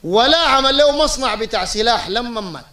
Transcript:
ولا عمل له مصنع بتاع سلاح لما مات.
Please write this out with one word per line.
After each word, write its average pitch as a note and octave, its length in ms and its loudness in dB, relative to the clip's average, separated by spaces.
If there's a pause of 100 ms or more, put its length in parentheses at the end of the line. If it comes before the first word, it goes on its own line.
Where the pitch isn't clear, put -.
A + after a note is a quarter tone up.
ولا A#3+ 340 2
عمل C4+ 380 2
له D4 280 4
مصنع C4 300 -2
بتاع G#3+ 300 -4
سلاح G#3 440 -2
لما A3+ 320 -6
مات. D#3+ 320 -10